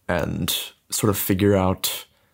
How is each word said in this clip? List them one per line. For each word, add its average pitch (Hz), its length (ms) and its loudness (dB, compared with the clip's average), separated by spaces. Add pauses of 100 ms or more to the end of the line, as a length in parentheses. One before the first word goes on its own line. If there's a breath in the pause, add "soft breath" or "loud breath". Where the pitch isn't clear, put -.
and 85 480 -2 (340)
sort 110 220 0
of 98 80 -2
figure 101 360 2
out, 92 500 -2 (280)